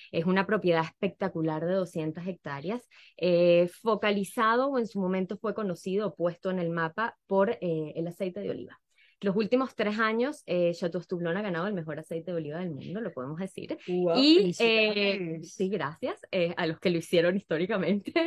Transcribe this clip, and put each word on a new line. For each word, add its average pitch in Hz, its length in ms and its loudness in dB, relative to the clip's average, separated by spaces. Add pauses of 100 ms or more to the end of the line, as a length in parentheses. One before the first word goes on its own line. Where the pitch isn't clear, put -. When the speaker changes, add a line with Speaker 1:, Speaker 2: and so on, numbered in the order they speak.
(120)
Speaker 1:
Es 165 140 -2
una 185 200 4
propiedad 175 400 2
espectacular 165 800 -4
de 180 80 0
doscientas 170 540 -4
hectáreas, 170 600 -8 (300)
eh, 175 500 6 (140)
focalizado 220 880 2
o 269 80 -2
en 233 80 0
su 202 140 -6
momento 190 400 -2
fue 208 160 -4
conocido, 196 580 -2
puesto 175 380 -2
en 185 80 -2
el 170 100 -2
mapa 170 560 -4
por, 196 240 2
eh, 160 460 -4
el 165 100 -4
aceite 185 360 -6
de 190 100 -6
oliva. - 280 -12 (440)
Los 196 120 0
últimos 247 400 2
tres 214 240 -2
años, 226 480 0
eh, 175 260 2
Chateau 175 260 -4
Estoublon 170 380 -4
ha 208 60 -4
ganado 180 240 -4
el 214 80 -4
mejor 156 240 -6
aceite 165 320 -8
de 170 60 -4
oliva 151 200 -6
del 180 140 -6
mundo, 147 300 -8
lo 202 120 -6
podemos 135 260 -8
decir. - 380 -8 (100)
Speaker 2:
Guau, 180 300 2
Speaker 1:
Y, 294 200 8 (200)
eh, 214 580 2
Speaker 2:
felicidades. 175 380 -8
Speaker 1:
sí, 190 160 -2
gracias, 170 500 -4 (120)
eh, 175 260 0
a 180 80 -2
los 160 140 -2
que 190 100 0
lo 170 80 2
hicieron 175 380 2
históricamente. 185 760 -2 (140)